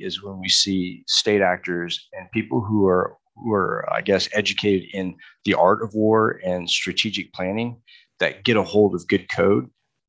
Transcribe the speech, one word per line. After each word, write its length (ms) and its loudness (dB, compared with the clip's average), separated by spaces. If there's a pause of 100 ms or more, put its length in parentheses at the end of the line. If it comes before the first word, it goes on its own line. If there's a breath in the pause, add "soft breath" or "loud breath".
is 200 -10
when 180 -12
we 80 -8
see 580 0
state 360 2
actors 720 -2
and 200 -16
people 280 -2
who 260 2
are, 300 2 (200)
who 160 -6
are, 400 -2
I 80 0
guess, 320 0
educated 640 0
in 220 -6 (280 loud breath)
the 100 2
art 280 4
of 120 -8
war 500 2
and 260 -4
strategic 640 -4
planning 500 -6 (380 soft breath)
that 240 -2
get 120 4
a 60 4
hold 320 4
of 120 -8
good 220 0
code. 420 2 (380)